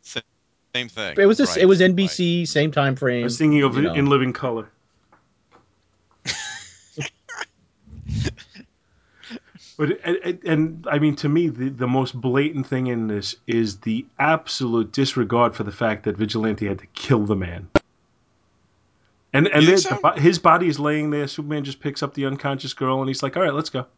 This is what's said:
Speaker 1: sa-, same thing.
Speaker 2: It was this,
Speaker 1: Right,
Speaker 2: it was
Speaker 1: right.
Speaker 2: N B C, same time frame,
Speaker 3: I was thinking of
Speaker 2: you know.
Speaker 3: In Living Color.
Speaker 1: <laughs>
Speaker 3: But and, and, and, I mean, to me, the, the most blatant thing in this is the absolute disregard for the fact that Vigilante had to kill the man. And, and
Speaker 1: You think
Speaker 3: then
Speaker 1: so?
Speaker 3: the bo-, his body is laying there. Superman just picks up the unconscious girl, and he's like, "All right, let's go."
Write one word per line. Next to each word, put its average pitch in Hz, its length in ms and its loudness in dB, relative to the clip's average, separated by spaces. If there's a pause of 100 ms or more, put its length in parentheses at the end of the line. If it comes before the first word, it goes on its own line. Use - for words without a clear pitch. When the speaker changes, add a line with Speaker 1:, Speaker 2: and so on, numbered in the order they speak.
Speaker 1:
sa-, - 180 -12 (560)
same 123 140 -4
thing. 98 300 -6
Speaker 2:
It 202 60 6
was 220 120 6
this, 277 140 2
Speaker 1:
Right, - 120 -2
Speaker 2:
it - 20 6
was 185 160 6
Speaker 1:
right. 185 80 6
Speaker 2:
N 180 60 2
B 190 120 2
C, 175 380 0
same 156 260 0
time 139 240 0
frame, 123 260 -2
Speaker 3:
I 120 40 -2
was 120 120 -4
thinking 147 260 4
of 127 120 2
Speaker 2:
you 139 80 2
know. 165 100 0
Speaker 3:
In 143 140 2
Living 131 260 2
Color. 117 400 -6
Speaker 1:
<laughs> - 60 -20 (4000)
Speaker 3:
But 156 260 -2
and, 175 140 -2
and, 180 260 -8
and, 160 480 -2
I 147 80 0
mean, 151 180 2
to 147 120 -2
me, 165 180 2
the, 131 220 -4
the 127 180 -4
most 127 320 0
blatant 135 480 -2
thing 127 200 -2
in 117 200 -2
this 101 280 -6 (120)
is 113 300 0
the 110 280 -4 (140)
absolute 135 720 0
disregard 120 640 0
for - 80 -6
the 104 80 -8
fact 107 320 -2
that 98 140 -2
Vigilante 107 500 -2
had 98 120 -6
to - 80 -20
kill - 380 0
the 104 120 0
man. 87 320 -10 (1600)
And, 151 160 4
and 151 160 4
Speaker 1:
You 160 40 8 (100)
think 185 60 4
Speaker 3:
then 381 80 -2
Speaker 1:
so? - 40 0
Speaker 3:
the - 60 -6
bo-, 156 200 2
his 170 160 6
body 175 300 6
is 143 140 -2
laying 151 300 0
there. 147 180 -2
Superman 147 340 -6
just 135 160 -10
picks - 240 -6
up 143 100 -6
the 139 120 -4
unconscious 139 480 -4
girl, 131 260 0
and 135 100 -2
he's 135 140 -4
like, 135 140 -4
"All 185 60 2
right, 151 100 0
let's 156 160 -4
go." 123 160 -8 (120)